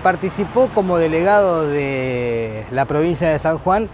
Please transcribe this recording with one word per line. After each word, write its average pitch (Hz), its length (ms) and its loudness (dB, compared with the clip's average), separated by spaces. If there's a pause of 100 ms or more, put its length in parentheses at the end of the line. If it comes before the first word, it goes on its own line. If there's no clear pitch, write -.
participó 185 720 0
como 185 220 2
delegado 170 680 2
de 123 1040 -4
la 135 120 0
provincia 160 460 0
de 151 100 0
San 160 180 0
Juan 190 360 0